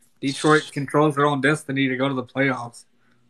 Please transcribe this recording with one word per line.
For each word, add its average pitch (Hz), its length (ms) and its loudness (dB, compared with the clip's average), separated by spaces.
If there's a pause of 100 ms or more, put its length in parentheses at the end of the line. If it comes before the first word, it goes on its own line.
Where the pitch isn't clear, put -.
(220)
Detroit 151 520 2
controls 147 420 0
their 143 100 0
own 143 160 0
destiny 135 460 0
to 131 80 -2
go 131 140 -2
to 139 40 -4
the 127 100 -6
playoffs. 127 600 -4 (440)